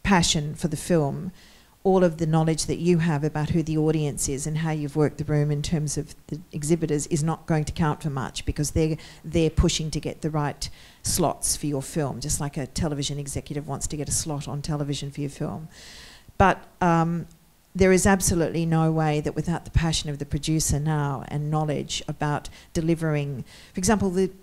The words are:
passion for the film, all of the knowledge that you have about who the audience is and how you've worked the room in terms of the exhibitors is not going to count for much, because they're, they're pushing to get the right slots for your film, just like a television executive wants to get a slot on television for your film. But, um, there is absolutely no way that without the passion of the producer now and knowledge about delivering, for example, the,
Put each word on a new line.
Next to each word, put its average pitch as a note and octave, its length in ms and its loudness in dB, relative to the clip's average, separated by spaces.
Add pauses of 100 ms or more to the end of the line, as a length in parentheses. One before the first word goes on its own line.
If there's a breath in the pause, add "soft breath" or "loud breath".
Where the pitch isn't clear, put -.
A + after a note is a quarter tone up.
passion E3 520 2
for - 140 -4
the D3+ 80 -4
film, D3 560 0 (520 loud breath)
all F#3+ 180 6
of E3 140 4
the E3 100 0
knowledge D#3+ 380 2
that D#3 140 -2
you F3 200 4
have D#3+ 260 2
about D3+ 260 0
who E3 120 2
the D#3 140 -2
audience D#3 500 0
is C#3+ 200 -4
and D3+ 120 -2
how D#3+ 120 0
you've D3 260 -4
worked D3+ 220 2
the D#3 60 -2
room D3 260 2
in D3 100 -2
terms D3+ 380 -2
of D3 160 -8 (140)
the D3+ 120 -8 (100)
exhibitors D3 580 0
is D3+ 140 0
not D#3+ 220 -2
going D#3 200 0
to - 80 -6
count D#3 300 0
for D#3+ 60 -4
much, C3+ 380 -6
because - 240 -2
they're, D#3+ 260 2 (260 loud breath)
they're D#3+ 280 2
pushing D#3 400 0
to D3+ 100 -4
get - 220 -10
the D#3 80 -2
right D3 400 -4 (320 loud breath)
slots - 540 0
for - 100 -6
your C#3+ 160 -2
film, C3 380 -4
just D3 200 -2
like C#3+ 160 -4
a C#3 100 -4
television D3 520 -2
executive C#3+ 500 -6
wants C#3+ 180 -6
to - 120 -4
get C#3 100 -4
a - 40 -2
slot D3 360 -4
on C#3 140 -6
television C#3+ 480 -4
for C#3 100 -10
your C#3+ 100 -4
film. D#3 380 -8 (680 loud breath)
But, F#3 260 4 (160)
um, E3 460 2 (500)
there F#3+ 160 6
is F#3 140 6
absolutely F3 580 2
no D#3+ 280 4
way D#3 280 2
that D3+ 140 -4
without D#3+ 300 -2
the - 80 -16
passion D#3+ 360 2
of C#3+ 120 -6
the D3 40 -4
producer D#3 540 0
now D3 480 -2
and D3 240 -4
knowledge D3+ 560 -2
about D3 420 -4 (240 loud breath)
delivering, D#3 720 0 (300 loud breath)
for - 40 -4
example, G3 320 2
the, F#3 200 2 (120)